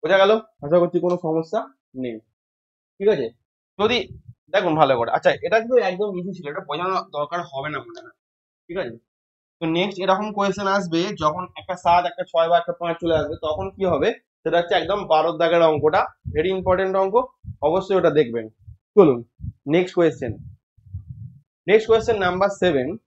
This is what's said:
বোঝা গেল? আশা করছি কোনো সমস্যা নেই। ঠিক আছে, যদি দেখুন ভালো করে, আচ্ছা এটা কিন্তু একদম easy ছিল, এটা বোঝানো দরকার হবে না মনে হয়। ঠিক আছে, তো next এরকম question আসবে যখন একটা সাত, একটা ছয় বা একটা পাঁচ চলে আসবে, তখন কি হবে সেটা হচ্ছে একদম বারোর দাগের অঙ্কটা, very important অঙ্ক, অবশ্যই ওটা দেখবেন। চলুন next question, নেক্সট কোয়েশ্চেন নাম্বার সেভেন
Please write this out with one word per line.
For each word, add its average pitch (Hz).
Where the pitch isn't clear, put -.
বোঝা 175
গেল? 196
আশা 156
করছি 175
কোনো 180
সমস্যা 160
নেই। 117
ঠিক 196
আছে, 135
যদি 190
দেখুন 185
ভালো 135
করে, 147
আচ্ছা -
এটা 196
কিন্তু 240
একদম 190
easy 185
ছিল, 160
এটা 165
বোঝানো 180
দরকার 147
হবে 139
না 139
মনে 113
হয়। -
ঠিক 170
আছে, 123
তো 170
next 190
এরকম 190
question 196
আসবে 170
যখন 160
একটা 180
সাত, 175
একটা 180
ছয় 165
বা 175
একটা 170
পাঁচ 170
চলে 165
আসবে, 147
তখন 156
কি 190
হবে 151
সেটা 160
হচ্ছে 175
একদম 175
বারোর 160
দাগের 170
অঙ্কটা, 156
very 160
important 190
অঙ্ক, 190
অবশ্যই 185
ওটা 165
দেখবেন। 117
চলুন 151
next 180
question, 151
নেক্সট 220
কোয়েশ্চেন 220
নাম্বার 185
সেভেন 139